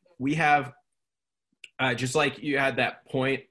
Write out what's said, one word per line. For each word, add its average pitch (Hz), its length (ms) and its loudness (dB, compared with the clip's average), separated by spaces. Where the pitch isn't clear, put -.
we 139 160 -2
have, 147 380 2
uh, 127 140 0
just 127 200 -2
like 147 280 0
you 143 160 -2
had 135 180 0
that 120 300 -2
point 135 440 -2